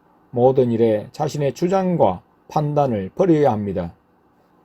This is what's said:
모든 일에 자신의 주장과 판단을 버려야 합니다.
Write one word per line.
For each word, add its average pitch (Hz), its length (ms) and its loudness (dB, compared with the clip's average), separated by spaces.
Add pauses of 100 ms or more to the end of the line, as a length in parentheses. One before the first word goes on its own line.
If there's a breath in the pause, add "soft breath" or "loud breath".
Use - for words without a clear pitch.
(320)
모든 127 400 2
일에 110 400 0
자신의 147 420 -4
주장과 175 680 0 (260)
판단을 143 680 -2
버려야 151 380 2
합니다. 95 420 -6 (720)